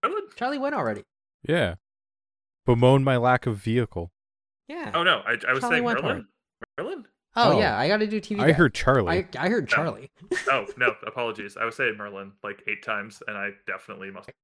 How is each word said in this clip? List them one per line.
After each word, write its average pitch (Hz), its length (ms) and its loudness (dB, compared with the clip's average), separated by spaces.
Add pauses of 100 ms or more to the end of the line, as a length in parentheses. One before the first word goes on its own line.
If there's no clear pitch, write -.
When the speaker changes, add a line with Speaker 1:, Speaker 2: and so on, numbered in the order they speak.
Speaker 1:
Merlin? 403 220 -2 (120)
Speaker 2:
Charlie 269 220 -4
went 277 160 -2
already. 113 280 -2 (400)
Speaker 3:
Yeah. 120 340 0 (880)
Bemoan 127 380 6
my 131 120 2
lack 123 300 4
of 113 100 -2
vehicle. 107 540 -2 (580)
Speaker 2:
Yeah. 302 260 -10
Speaker 1:
Oh, 170 80 0
no, 160 240 2
I, 107 40 -2 (180)
I 127 40 2
was 131 80 0
Speaker 2:
Charlie 240 160 0
Speaker 1:
saying 240 80 0
Speaker 2:
went 233 180 -2
Speaker 1:
Merlin. 262 140 -2
Speaker 2:
hard. - 720 -14
Speaker 1:
Merlin? 311 180 -10 (300)
Speaker 2:
Oh, 233 200 6
Speaker 3:
Oh. 202 40 4
Speaker 2:
yeah, 143 200 2
I 131 100 2
gotta 214 180 2
do 214 140 -4
T - 140 -8
V 202 60 -4
Speaker 3:
I 135 80 4
Speaker 2:
guide. 165 80 6
Speaker 3:
heard 160 180 6
Charlie. 139 380 2
Speaker 2:
I, 175 140 0 (120)
I 165 100 0
heard 214 160 0
Speaker 1:
Oh. 120 100 0
Speaker 2:
Charlie. 135 360 -4 (200)
<laughs> - 200 -2
Speaker 1:
Oh, 120 160 0 (100)
no, 123 180 2 (120)
apologies. 110 500 -6
I 113 80 -4
was 113 120 -4
saying 117 200 -2
Merlin, 101 360 -12 (100)
like, 104 260 -10
eight 104 160 -8
times, 107 420 -8
and 104 100 -10
I 101 140 -6 (160)
definitely 95 440 -12
must. 98 200 -18 (140)